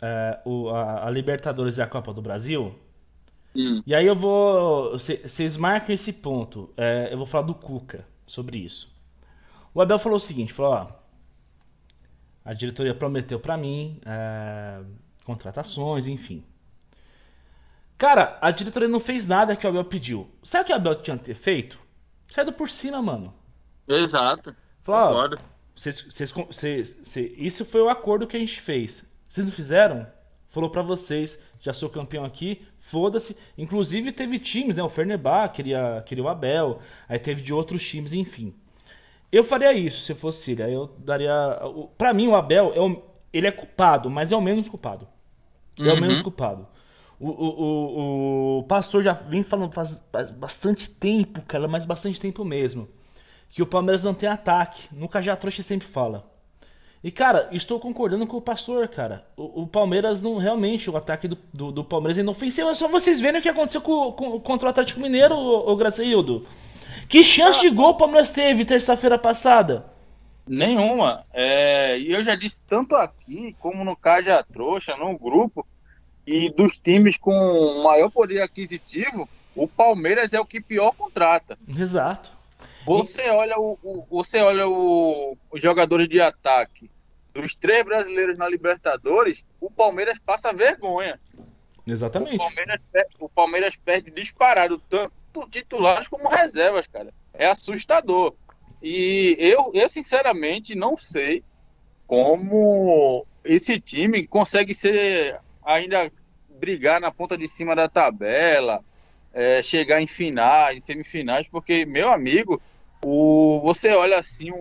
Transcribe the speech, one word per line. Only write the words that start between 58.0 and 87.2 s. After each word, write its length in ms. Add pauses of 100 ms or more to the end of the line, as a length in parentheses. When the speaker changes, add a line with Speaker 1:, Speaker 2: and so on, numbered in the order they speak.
Speaker 1:
com 100
o 40
Pastor, 460
cara. 380 (100)
O, 280
o 40
Palmeiras 540
não, 160
realmente, 520
o 60
ataque 320
do, 100 (140)
do, 200
do 120
Palmeiras 340
é 40
inofensivo. 480
É 60
só 120
vocês 320
verem 200
o 40
que 60
aconteceu 320
com, 300
com, 280
contra 280
o 20
Atlético 300
Mineiro, 360
ô, 360
ô 40
Graceildo. 680 (640)
Que 140
chance 360
de 120
gol 180
o 80
Palmeiras 340
teve 340
terça-feira 520
passada? 680 (640)
Speaker 2:
Nenhuma. 760 (100)
É, 640
e 120
eu 120
já 120
disse 320
tanto 280
aqui, 640
como 240
no 120
Caja 560
Trouxa, 440
no 220
grupo, 480 (600)
e 260
dos 260
times 400
com 640
maior 280
poder 300
aquisitivo, 840 (280)
o 120
Palmeiras 640
é 60
o 60
que 160
pior 340
contrata. 640 (200)
Speaker 1:
Exato. 520 (560)
Speaker 2:
Você 440
olha 300
o, 240
o, 260
você 320
olha 260
o, 720 (140)
os 100
jogadores 480
de 100
ataque 680 (420)